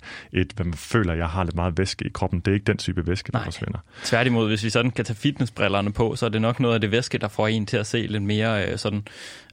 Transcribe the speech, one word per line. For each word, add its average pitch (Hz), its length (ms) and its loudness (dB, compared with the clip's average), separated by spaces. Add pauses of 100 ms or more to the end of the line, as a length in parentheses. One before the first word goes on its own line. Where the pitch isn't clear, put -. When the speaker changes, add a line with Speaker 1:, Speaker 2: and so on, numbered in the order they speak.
(340)
Speaker 1:
et, 92 220 2
hvad 90 100 -2
man 85 80 -2
føler, 87 400 0
jeg 82 160 0
har 92 140 0
lidt 85 120 -2
meget 87 220 0
væske - 280 -2
i - 80 -2
kroppen. 92 260 0
Det 87 120 -2
er - 40 6
ikke 104 100 -2
den 107 120 2
type 92 300 -2
væske, 90 240 -2
der - 60 -2
Speaker 2:
Nej. 107 80 -2
Speaker 1:
forsvinder." - 340 -6 (240)
Speaker 2:
Tværtimod, 117 440 4
hvis 107 160 0
vi 113 60 0
sådan 120 220 2
kan 117 140 -2
tage 110 120 -4
fitnessbrillerne 104 760 0
på, 113 220 0
så - 100 0
er 113 40 2
det 110 120 0
nok 117 180 2
noget 120 160 4
af 110 60 2
det 104 100 2
væske, 120 260 0
der 107 100 -2
får 107 200 0
en 110 180 2
til 120 120 0
at 110 100 0
se - 100 0 (100)
lidt 107 160 -2
mere, 107 480 2
øh, - 60 -2
sådan... 104 260 -2 (500)